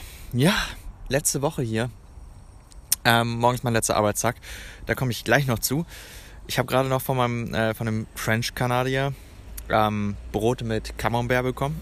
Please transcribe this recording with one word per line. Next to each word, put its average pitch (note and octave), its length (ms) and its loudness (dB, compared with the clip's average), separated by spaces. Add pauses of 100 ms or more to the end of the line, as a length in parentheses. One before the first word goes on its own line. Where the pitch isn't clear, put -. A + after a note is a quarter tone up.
(340)
ja, D3 220 6 (540)
letzte C3+ 340 0
Woche D#3 180 0
hier. A2+ 300 0 (1120)
Ähm, A#2 340 4
morgen A#2+ 160 6
ist B2 100 -4
mein A#2+ 100 2
letzter - 240 4
Arbeitstag, G#2+ 400 2 (500)
da A2+ 80 0
komme B2+ 160 0
ich - 140 -6
gleich C3+ 200 4
noch A#2 140 2
zu. D#3 260 -2 (600)
Ich - 100 -2
hab B2 80 4
gerade B2+ 240 2
noch C3 140 2
von C3 140 0
meinem, A#2+ 360 0
äh, A2 220 2
von A2+ 100 -4
dem A2 300 -2
French A#2 400 0
Kanadier, C3 580 0 (560)
ähm, G#2+ 480 2 (140)
Brot A2+ 320 0
mit A2 340 -4
Camembert A#2+ 460 2
bekommen. C#3 380 -2